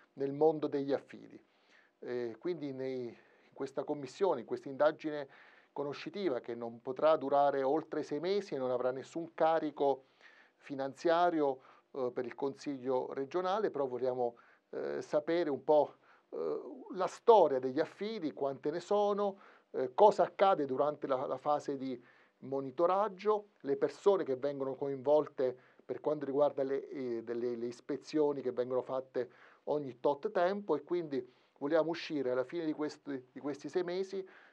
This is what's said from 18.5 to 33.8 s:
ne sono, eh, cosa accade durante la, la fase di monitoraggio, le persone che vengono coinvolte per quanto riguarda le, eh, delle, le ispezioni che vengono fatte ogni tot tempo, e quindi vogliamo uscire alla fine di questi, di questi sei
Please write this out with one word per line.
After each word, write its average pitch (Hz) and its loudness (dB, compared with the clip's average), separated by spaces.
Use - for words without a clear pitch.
ne 170 -4
sono, 202 0
eh, 131 -4
cosa 208 8
accade 190 4
durante 143 0
la, 135 0
la 135 -4
fase 147 -2
di 131 -6
monitoraggio, 185 0
le 139 -2
persone 170 2
che 131 -2
vengono 135 -4
coinvolte 139 0
per 131 -8
quanto 147 -2
riguarda 139 2
le, 135 -4
eh, 120 -6
delle, 120 -4
le 113 -6
ispezioni 139 -2
che 127 -2
vengono 123 -2
fatte 131 -4
ogni 139 -4
tot 143 0
tempo, 190 0
e 143 -4
quindi 147 -4
vogliamo 156 2
uscire 143 -4
alla 127 0
fine 165 -6
di 156 -4
questi, 143 -8
di 131 -14
questi 143 -8
sei 180 0